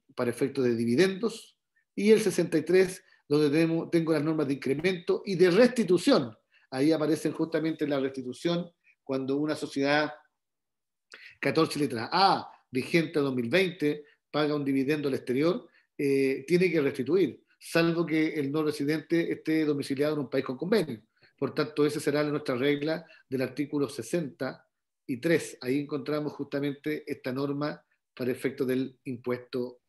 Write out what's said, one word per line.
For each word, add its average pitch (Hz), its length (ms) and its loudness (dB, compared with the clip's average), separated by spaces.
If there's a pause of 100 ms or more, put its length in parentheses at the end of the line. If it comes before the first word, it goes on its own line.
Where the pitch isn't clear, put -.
(140)
para 123 160 0
efectos 135 340 -2
de 120 120 2
dividendos, 180 800 0 (380)
y 202 160 2
el 214 100 8
sesenta 175 380 0
y 147 40 2
tres, 180 400 2 (260)
donde 147 220 4
tenemos, 165 400 2
tengo 165 220 2
las 151 100 2
normas 156 240 0
de 139 80 -2
incremento 170 720 -2
y 196 100 -2
de 180 160 6
restitución. 180 840 4 (340)
Ahí 139 200 2
aparecen 156 400 0
justamente 160 560 -2
la 143 140 0
restitución 135 680 -4 (360)
cuando 135 320 -2
una 151 180 -2
sociedad, 147 580 0 (1300)
catorce 147 400 0
letras 123 320 -4
A, 170 400 2 (180)
vigente 151 520 0
a - 20 2
dos 135 140 -2
mil 120 120 -2
veinte, 156 540 0 (260)
paga 147 280 0
un 147 80 -4
dividendo 139 420 0
al 131 80 0
exterior, 147 540 -2 (280)
eh, 139 520 0
tiene 175 240 2
que 160 80 2
restituir, 139 600 0 (160)
salvo 165 480 0
que 156 300 0
el 139 160 -2
no 151 140 -2
residente 151 680 -2
esté 156 340 0
domiciliado 143 500 -2
en 147 80 -2
un 123 80 -8
país 135 140 -2
con 127 120 -6
convenio. 165 440 -2 (380)
Por 123 160 -4
tanto, 147 320 0
esa 147 140 -2
será 147 240 0
nuestra 147 320 -2
regla 147 500 -2 (220)
del 131 140 -2
artículo 139 460 -4
sesenta - 800 -6 (400)
y 123 120 -6
tres. 160 420 0
Ahí 131 180 -2
encontramos 147 540 -4
justamente 143 760 -6
esta 135 260 -8
norma 143 520 -4 (300)
para 127 180 -4
efecto 127 320 -4
del 131 400 -2
impuesto 123 840 -6